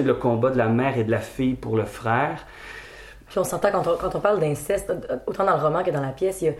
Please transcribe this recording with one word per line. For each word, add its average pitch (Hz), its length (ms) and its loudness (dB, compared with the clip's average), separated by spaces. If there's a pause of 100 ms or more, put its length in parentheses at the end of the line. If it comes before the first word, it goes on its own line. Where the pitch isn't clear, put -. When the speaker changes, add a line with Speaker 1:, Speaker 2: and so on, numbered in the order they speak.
Speaker 1:
le 127 120 4
combat 120 360 2
de 127 80 0
la 113 80 4
mère 120 320 2
et 113 60 2
de 110 80 0
la 107 80 2
fille 131 340 -2
pour 113 220 -2
le 107 80 2
frère. 123 600 -2 (840)
Speaker 2:
Puis - 100 -6
on 185 60 2
s'entend 190 260 0
quand 180 160 0
on, 170 100 2
quand 180 200 -4
on 202 40 -4
parle 208 200 2
d'inceste, 160 520 -2 (340)
autant 196 180 -2
dans 185 120 4
le 143 60 0
roman 151 220 2
que 175 80 0
dans 147 80 -2
la 135 80 -2
pièce, 185 340 -4
il 165 40 2
y - 20 2
a, 147 100 2